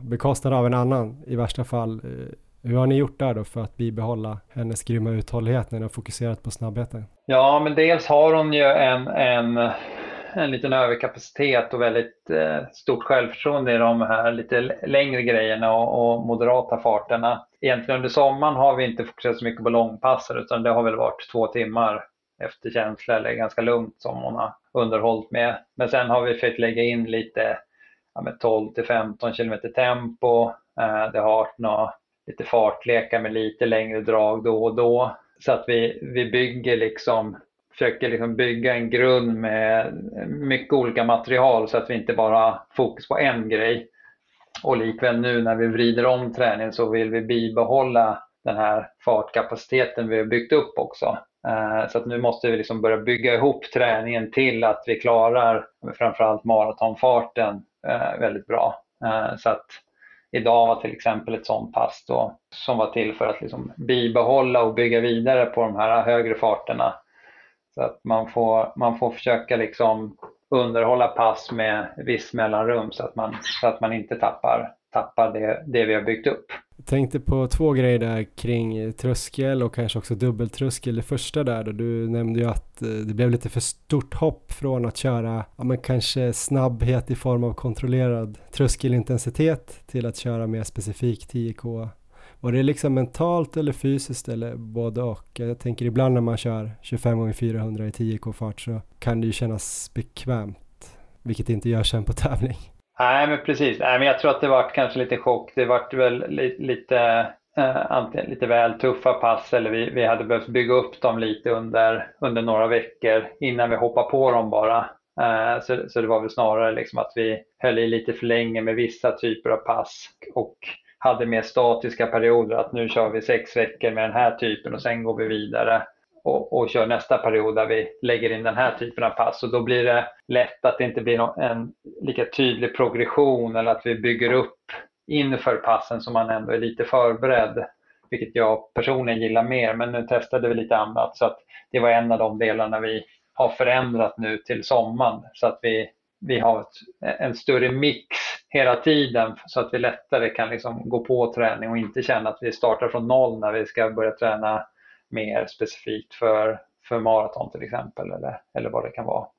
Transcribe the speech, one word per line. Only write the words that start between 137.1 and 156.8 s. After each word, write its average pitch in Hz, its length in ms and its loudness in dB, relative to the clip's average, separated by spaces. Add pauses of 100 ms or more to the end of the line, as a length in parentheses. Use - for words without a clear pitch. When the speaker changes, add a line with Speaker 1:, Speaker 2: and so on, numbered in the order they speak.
Speaker 2:
vilket 117 240 -6
jag 110 400 0
personligen 123 460 0
gillar 110 220 2
mer. 120 320 0
Men 120 180 -4
nu 120 100 -4
testade 120 460 0
vi 117 60 2
lite 113 220 0
annat, 117 400 -2
så - 80 2
att - 140 -2 (340)
det 127 80 0
var 117 100 4
en 117 220 4
av 110 60 2
de 107 200 0
delarna 110 420 0
vi 110 240 -4 (300)
har 127 140 2
förändrat 123 680 0
nu 110 200 -4
till 113 260 -6
sommaren, 113 580 0 (120)
så - 120 0
att 110 160 0
vi, 110 280 -2 (300)
vi 127 180 -2
har 113 220 2
ett, - 600 -10
en 123 140 -2
större 127 380 2
mix 143 340 -2 (440)
hela 127 260 4
tiden 120 560 2 (140)
så - 140 -4
att 117 120 -4
vi 127 60 -2
lättare 120 520 0
kan 113 180 -2
liksom 117 400 -8
gå 117 160 -2
på 120 280 2
träning 113 380 0
och 113 80 -2
inte 113 240 -4
känna 110 280 0
att - 100 -10
vi 113 120 -4
startar 117 360 0
från 117 200 -4
noll 123 320 2
när 107 120 0
vi 110 140 -2
ska 113 240 0
börja 110 200 0
träna 107 560 -2 (440)
mer 110 360 -4
specifikt - 680 -8
för, 110 460 0 (280)